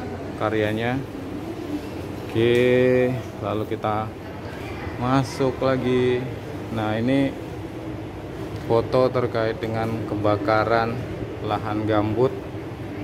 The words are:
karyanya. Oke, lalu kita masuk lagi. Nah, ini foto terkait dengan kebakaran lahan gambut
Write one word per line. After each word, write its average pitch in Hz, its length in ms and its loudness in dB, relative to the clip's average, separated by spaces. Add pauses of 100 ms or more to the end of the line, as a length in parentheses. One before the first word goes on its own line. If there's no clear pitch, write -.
(420)
karyanya. 110 560 2 (1300)
Oke, 127 840 6 (300)
lalu 104 260 0
kita 107 400 -2 (880)
masuk 131 640 2
lagi. 127 600 4 (500)
Nah, 107 240 0
ini 135 320 4 (1400)
foto 123 440 4
terkait 113 480 0
dengan 113 300 -2 (180)
kebakaran 107 880 2 (500)
lahan 107 440 -2
gambut 107 440 4 (720)